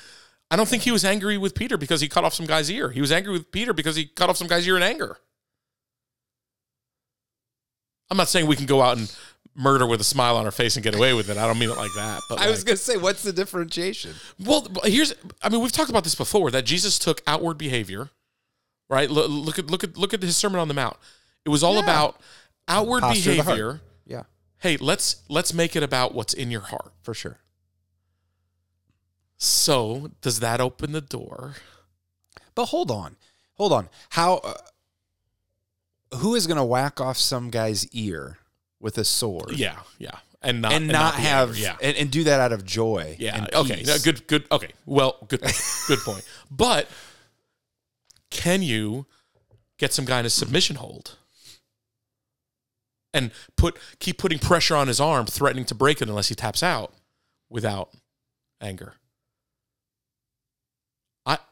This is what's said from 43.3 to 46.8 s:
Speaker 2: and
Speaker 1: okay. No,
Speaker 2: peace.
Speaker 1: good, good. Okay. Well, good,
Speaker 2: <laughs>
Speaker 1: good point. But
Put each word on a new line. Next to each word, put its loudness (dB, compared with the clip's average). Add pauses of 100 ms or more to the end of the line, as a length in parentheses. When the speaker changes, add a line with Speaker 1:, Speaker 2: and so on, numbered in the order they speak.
Speaker 2:
and -6
Speaker 1:
okay. 2
No, 2
Speaker 2:
peace. 0
Speaker 1:
good, 0
good. 0
Okay. -2 (180)
Well, 2 (120)
good, -4
Speaker 2:
<laughs> -4
Speaker 1:
good 4
point. -6 (260)
But 2 (1400)